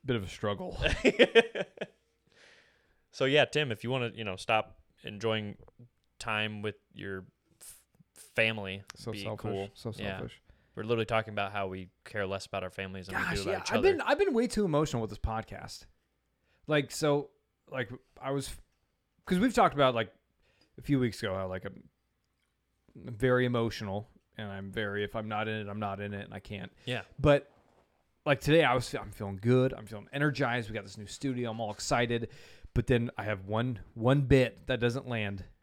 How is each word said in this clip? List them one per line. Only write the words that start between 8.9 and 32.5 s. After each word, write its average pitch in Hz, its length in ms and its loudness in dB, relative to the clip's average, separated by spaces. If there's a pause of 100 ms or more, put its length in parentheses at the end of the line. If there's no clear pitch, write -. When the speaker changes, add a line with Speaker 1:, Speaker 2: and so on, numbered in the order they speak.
Speaker 1:
So - 160 -10
Speaker 2:
be 104 140 -8
Speaker 1:
selfish. 107 260 -6
Speaker 2:
cool. 98 240 -4
Speaker 1:
So - 220 -10
Speaker 2:
Yeah. 101 220 -6
Speaker 1:
selfish. - 220 -12 (360)
Speaker 2:
We're 110 80 -8
literally 113 220 2
talking 110 280 0
about 101 160 -2
how 101 160 -2
we 95 220 -8 (160)
care 104 200 -4
less 95 220 -4
about 98 160 -4
our 92 80 -6
families 95 380 -10
than 92 80 -6
we 95 60 0
Speaker 1:
Gosh, - 120 -2
Speaker 2:
do 101 80 -2
about 95 100 -2
Speaker 1:
yeah. - 60 -2
Speaker 2:
each - 140 -4
Speaker 1:
I've 226 60 2
Speaker 2:
other. 381 140 6
Speaker 1:
been, 330 100 0
I've 294 160 2
been 392 140 4
way 233 140 4
too 214 180 0
emotional 147 380 2
with 107 80 -6
this 101 80 -10
podcast. - 680 -8 (840)
Like, 147 240 2
so, 147 380 2 (380)
like, 127 220 -4 (320)
I 135 80 -6
was, 139 180 -2 (800)
'cause 180 140 2
we've 247 120 4
talked 180 220 6
about, 131 220 6
like, 113 160 -2 (680)
a - 40 -18
few 143 180 4
weeks 123 200 0
ago 98 140 -2
how, 95 140 -4
like, 92 160 -6
I'm 98 180 -12 (1120)
very 123 500 2
emotional, 113 640 -2 (300)
and 104 140 -8
I'm 98 180 -10
very, 104 320 -4
if 101 140 -4
I'm 110 120 -4
not 110 200 -2
in 110 80 -2
it, 104 120 -6
I'm 104 120 -8
not 98 200 -4
in 104 140 -6
it, 101 120 -8
and - 60 -16
I 104 60 -12
can't. - 320 -12 (160)
Speaker 2:
Yeah. 123 160 -6 (160)
Speaker 1:
But, 143 320 4 (720)
like, 147 160 2
today 160 220 6
I 127 100 6
was, 127 220 0
I'm 101 160 -8
feeling 98 320 -8
good. 127 320 6
I'm 110 120 -14
feeling 104 260 -12
energized. 123 580 0
We 107 40 -8
got 104 100 -6
this 101 120 -16
new 104 120 -12
studio. 123 420 -4
I'm 110 100 -8
all 107 120 -4
excited. 120 560 0 (440)